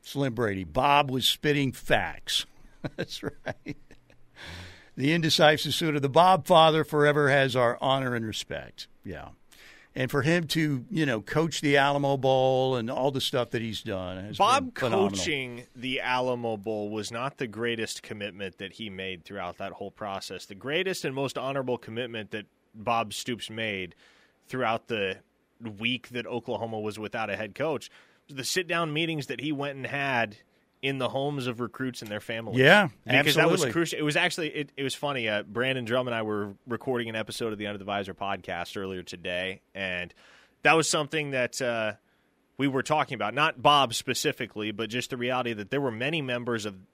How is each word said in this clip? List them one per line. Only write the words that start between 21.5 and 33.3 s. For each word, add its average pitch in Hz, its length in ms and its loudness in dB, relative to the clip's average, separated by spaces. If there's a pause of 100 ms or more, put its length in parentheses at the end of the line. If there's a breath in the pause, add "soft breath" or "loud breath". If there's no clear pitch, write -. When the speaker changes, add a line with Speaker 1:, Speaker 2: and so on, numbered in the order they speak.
Speaker 2:
commitment 113 540 -8
that 107 120 -8 (300)
Bob 113 400 -2
Stoops - 340 -6
made 104 460 -4 (520 soft breath)
throughout 117 420 -2
the 98 300 -2 (600)
week 120 320 -2
that 120 160 -8
Oklahoma 113 540 -6
was 107 180 -6
without 110 320 -6
a 98 60 -2
head 104 180 -8
coach 139 360 -4 (380 soft breath)
was 143 80 -14
the 131 80 -8
sit-down 170 480 -2
meetings 160 360 -2
that 120 120 -4
he 151 120 -2
went 139 240 -4
and 131 100 -10
had 123 500 0 (440)
in 135 180 -2
the 127 100 0
homes 139 380 -2
of 120 140 -4
recruits 123 420 -6
and 110 80 -10
their 104 80 -4
families. 113 400 -4
Speaker 1:
Yeah, 170 300 8 (160)
Speaker 2:
Because 143 320 4